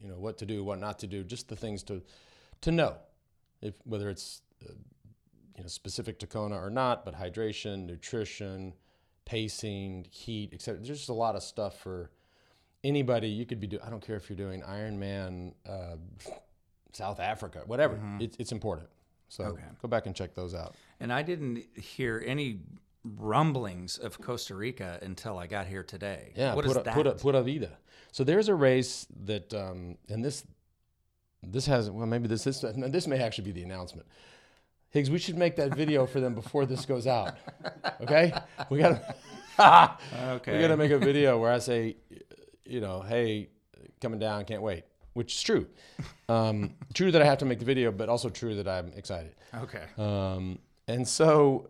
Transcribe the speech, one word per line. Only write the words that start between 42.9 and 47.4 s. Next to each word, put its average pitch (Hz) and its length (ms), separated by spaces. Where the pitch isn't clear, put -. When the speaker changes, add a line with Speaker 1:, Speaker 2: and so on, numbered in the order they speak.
Speaker 1:
"Hey, 107 480
coming 113 180
down, 104 260
can't 101 160
wait," 95 220
which 123 200
is - 80
true. 180 260
Um, 110 540
<laughs> - 100
true 185 180
that 160 100
I 143 40
have 139 140
to 143 60